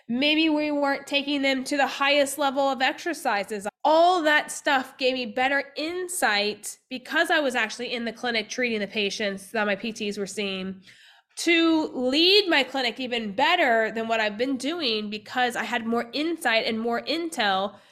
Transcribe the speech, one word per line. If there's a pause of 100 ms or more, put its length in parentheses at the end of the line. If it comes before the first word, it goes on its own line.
Maybe
we
weren't
taking
them
to
the
highest
level
of
exercises. (180)
All
that
stuff
gave
me
better
insight (120)
because
I
was
actually
in
the
clinic
treating
the
patients
that
my
P
Ts
were
seeing, (520)
to
lead
my
clinic
even
better
than
what
I've
been
doing
because
I
had
more
insight
and
more
intel (160)